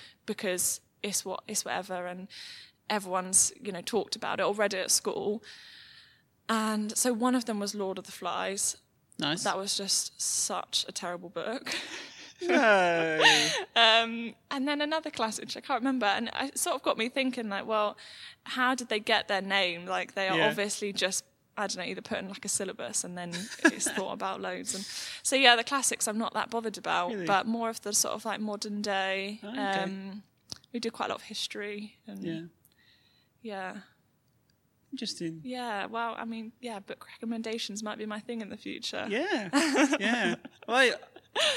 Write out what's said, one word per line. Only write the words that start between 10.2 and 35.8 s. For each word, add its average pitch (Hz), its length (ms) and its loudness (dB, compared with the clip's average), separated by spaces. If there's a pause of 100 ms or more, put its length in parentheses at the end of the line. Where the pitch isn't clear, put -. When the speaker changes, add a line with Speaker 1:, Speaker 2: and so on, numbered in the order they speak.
Speaker 1:
such - 680 0
a - 40 -10
terrible 175 380 -6
book. 214 500 -4
<laughs> - 60 -8 (560)
Speaker 2:
No. 208 800 6 (540)
Speaker 1:
Um, 226 600 6 (160)
and 277 160 0
then 294 140 0
another 311 280 0
classic, 220 360 -2
which - 100 -8
I 240 60 -10
can't 262 180 0
remember, 254 280 2
and 214 220 2 (120)
it 277 160 -4
sort 339 180 0
of - 80 -6
got - 140 2
me 226 100 0
thinking, 247 400 -2
like, 196 180 -4
well, 214 300 2 (480)
how 254 320 2
did 254 140 -8
they 214 100 0
get 214 300 2
their 196 120 2
name? 185 440 2
Like, 185 300 -2
they 190 120 0
are 190 100 2
Speaker 2:
Yeah. 156 120 4
Speaker 1:
obviously 202 420 -2
just, 190 320 0 (320)
I 208 120 -2
don't 196 100 -4
know, 185 60 -6
either 185 180 -6
put - 160 -6
in, 190 100 -6
like, 196 160 -12
a 202 60 -6
syllabus - 560 -4
and 180 120 -10
then 175 120 -8
Speaker 2:
<laughs> 180 360 -6
Speaker 1:
it's - 260 4
thought 190 200 -4
about 190 300 -4
loads. 185 340 -6
And 196 80 -6 (400)
so, - 140 2
yeah, 247 180 10
the 233 80 0
classics - 420 0
I'm 214 120 -2
not 220 160 -2
that - 160 -2
bothered 226 280 -4
about, 175 340 0
Speaker 2:
Really? 196 140 -4
Speaker 1:
but 190 220 4
more 226 220 0
of 226 120 -6
the 208 120 -4
sort - 200 2
of, 214 120 -6
like, 214 160 -4
modern 208 400 -4
day. 196 600 0
Speaker 2:
Oh, 202 80 -12
okay. 226 120 -4
Speaker 1:
Um, 196 600 -2 (500)
we 240 80 -2
do 226 100 -2
quite 214 140 -4
a - 80 -2
lot - 80 -6
of - 60 -18
history. 208 680 -8 (120)
And 196 180 -10
Speaker 2:
Yeah. 165 160 -4 (1000)
Speaker 1:
Yeah. 196 340 -8 (1160)
Speaker 2:
Interesting. 170 520 -6
Speaker 1:
Yeah, 240 440 -4